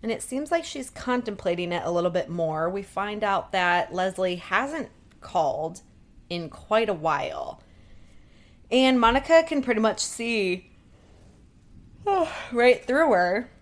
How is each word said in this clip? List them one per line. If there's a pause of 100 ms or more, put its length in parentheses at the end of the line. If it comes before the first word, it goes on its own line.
and
it
seems
like
she's
contemplating
it
a
little
bit
more.
We
find
out
that
Leslie
hasn't (300)
called (480)
in
quite
a
while, (1080)
and
Monica
can
pretty
much
see (1300)
<sighs>
right
through
her. (120)